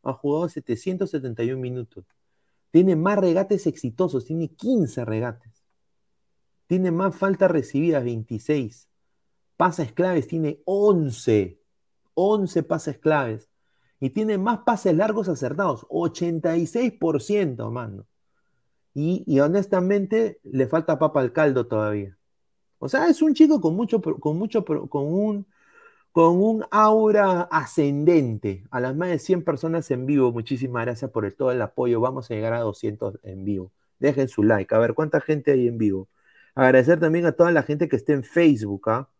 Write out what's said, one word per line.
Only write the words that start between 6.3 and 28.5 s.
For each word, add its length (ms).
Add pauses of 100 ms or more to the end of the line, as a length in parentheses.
Tiene 180
más 280
faltas 340
recibidas, 500
veintiséis. 840 (680)
Pases 340
claves 340
tiene 380
once. 960 (540)
Once 500
pases 340
claves. 520 (500)
Y 120
tiene 260
más 220
pases 360
largos 320
acertados, 600
ochenta 680
y 120
seis 260
por 280
ciento, 500
mano. 340 (880)
Y, 340
y 140
honestamente, 1000
le 220
falta 320
papa 220
al 140
caldo 340
todavía. 500 (640)
O 80
sea, 220
es 120
un 120
chico 260
con 160
mucho 240
pro-, 220
con 160
mucho 260
pro-, 240
con 260
un, 320 (680)
con 280
un 300
aura 680 (100)
ascendente. 1200